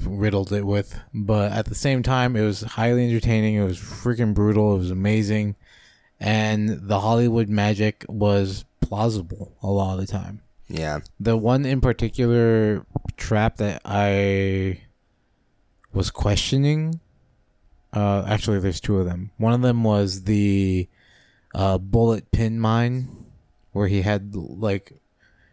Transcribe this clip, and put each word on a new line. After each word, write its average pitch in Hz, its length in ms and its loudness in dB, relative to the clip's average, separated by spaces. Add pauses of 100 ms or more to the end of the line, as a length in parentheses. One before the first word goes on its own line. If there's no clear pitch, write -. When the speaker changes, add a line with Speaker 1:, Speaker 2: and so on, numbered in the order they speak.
Speaker 1:
riddled 98 460 -2
it 101 140 -2
with. 101 340 -4 (140)
But 104 380 0
at 107 140 -2
the - 100 -8
same 131 280 0
time, 127 320 0
it 107 80 0
was 104 180 -2
highly 117 460 0
entertaining. 110 480 2
It 104 80 2
was 92 160 -2
freaking 117 540 -2
brutal. 104 420 4
It 95 40 0
was 90 120 -2
amazing. 104 640 0 (640)
And 107 680 0
the 101 120 2
Hollywood 117 500 2
magic 104 600 0
was 101 560 0 (140)
plausible 104 800 -4
a 98 60 -4
lot 95 320 0
of 95 60 -4
the - 60 -10
time. 98 300 -8 (260)
Speaker 2:
Yeah. 78 320 -4 (200)
Speaker 1:
The 113 180 2
one 123 280 2
in 131 160 0
particular 113 1040 2 (320)
trap 110 400 0
that 104 280 -4
I 98 960 0 (1120)
was 95 160 0
questioning, 147 920 0 (920)
uh, 101 340 2
actually, 104 320 0
there's 92 200 -2
two 104 200 0
of 92 60 0
them. 90 320 -6
One 113 160 2
of 123 80 2
them 120 220 2
was 101 400 0
the, 98 640 2 (680)
uh, 95 240 0
bullet 110 540 0
pin 113 280 0
mine, 120 680 -2 (480)
where 101 160 0
he 98 140 2
had, 101 300 -2
like, 98 600 -6 (600)